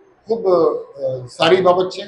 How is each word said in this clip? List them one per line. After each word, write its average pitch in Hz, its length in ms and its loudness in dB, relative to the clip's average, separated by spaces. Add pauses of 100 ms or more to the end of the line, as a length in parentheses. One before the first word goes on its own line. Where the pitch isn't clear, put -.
(280)
ખૂબ, 202 200 -4
અ, 139 800 -2
સારી 170 340 2
બાબત 180 300 2
છે. 202 180 -12